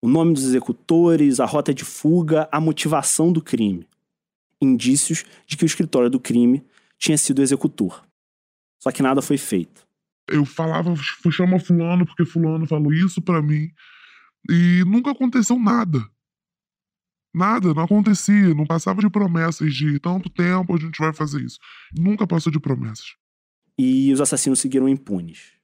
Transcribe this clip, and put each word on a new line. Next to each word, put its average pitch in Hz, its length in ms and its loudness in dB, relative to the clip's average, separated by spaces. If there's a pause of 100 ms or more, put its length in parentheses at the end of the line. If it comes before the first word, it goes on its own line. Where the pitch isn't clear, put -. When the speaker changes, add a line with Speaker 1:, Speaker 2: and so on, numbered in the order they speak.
Speaker 1:
O 117 60 0
nome 165 260 4
dos 135 100 -2
executores, 143 960 2
a 123 60 2
rota 143 260 -2
de 131 100 -6
fuga, 160 680 0
a 151 80 -2
motivação 160 720 0
do 165 80 0
crime. 104 480 -4 (720)
Indícios 131 640 0 (220)
de - 100 -8
que - 80 0
o - 20 2
escritório 139 440 0
do 127 100 -2
crime 120 420 2 (360)
tinha 156 180 0
sido 135 240 0
executor. 135 680 -2 (760)
Só 131 100 -4
que - 100 -4
nada 135 200 2
foi 143 160 -2
feito. - 480 -6 (420)
Speaker 2:
Eu 151 160 0
falava, 160 500 -4 (380)
"Chama 185 260 0
fulano, 175 460 0
porque 170 220 -2
fulano 160 400 -2
falou 151 260 0
isso 175 300 -2
pra 170 180 0
mim." 151 300 -2 (800)
E 175 360 4
nunca 247 240 2
aconteceu 247 480 0
nada. 202 480 0 (1300)
Nada, 185 380 0
não 151 100 0
acontecia. 202 720 4
Não 151 120 0
passava 175 340 -2
de 214 80 2
promessas 165 680 0
de 143 260 -2
"tanto 180 280 -4
tempo 180 460 0
a 170 40 0
gente 160 200 -8
vai 156 160 -2
fazer 147 280 -6
isso". 123 160 -12 (400)
Nunca 196 280 0
passou 165 260 -2
de 151 80 -2
promessas. 123 560 -8 (600)
Speaker 1:
E 135 340 2
os 135 80 2
assassinos 135 400 0
seguiram 131 280 0
impunes. 98 640 -6 (120)